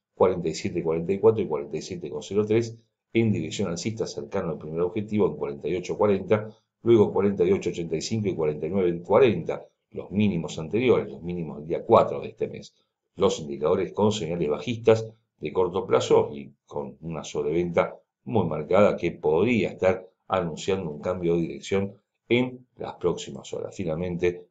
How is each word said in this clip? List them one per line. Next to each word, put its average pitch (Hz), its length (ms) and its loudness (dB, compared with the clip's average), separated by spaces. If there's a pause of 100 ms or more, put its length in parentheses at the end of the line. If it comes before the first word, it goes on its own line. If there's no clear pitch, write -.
(160)
cuarenta 90 340 2
y 82 60 -4
siete 87 260 -4
cuarenta 82 320 -2
y 98 60 -4
cuatro 110 240 6
y 85 40 -6
cuarenta 76 300 -6
y 78 60 -8
siete 82 260 -10
con - 140 -10
cero 104 240 0
tres, 113 280 0 (380)
en 113 180 4
dirección 87 380 -2
alcista, 90 380 -4
cercano 85 420 -6
al 76 80 -6
primer 78 240 -6
objetivo 101 460 0
en 76 80 -2
cuarenta 71 320 -6
y 85 80 -2
ocho 87 220 -4
cuarenta, 104 520 2 (320)
luego 110 320 6
cuarenta 98 300 2
y 87 80 4
ocho 90 180 0
ochenta 82 260 -4
y 78 60 -2
cinco 107 280 -2
y 85 60 0
cuarenta 76 300 -2
y 80 60 -2
nueve 87 320 0
cuarenta, 92 640 4 (260)
los - 180 -12
mínimos 87 480 0
anteriores, 95 520 2
los 71 120 -14
mínimos 82 380 -8
del 78 80 -12
día 78 180 -4
cuatro 101 340 6
de - 100 -8
este - 180 -6
mes. - 260 -14 (420)
Los 87 240 2
indicadores 78 540 -2
con 104 180 2
señales 85 380 -4
bajistas 113 580 2 (300)
de - 160 -8
corto 92 320 0
plazo - 480 4
y 71 180 -14 (140)
con 69 360 -10
una 78 220 -8
sobreventa 85 720 -2 (280)
muy 110 240 0
marcada 78 500 2
que 85 140 -2
podría 87 580 2
estar - 380 0 (200)
anunciando 92 640 -2
un 73 100 -10
cambio 87 360 0
de 85 60 2
dirección 85 520 -4 (340)
en 127 380 0 (120)
las - 180 -10
próximas 71 580 -4
horas. - 220 -8
Finalmente, 87 760 -2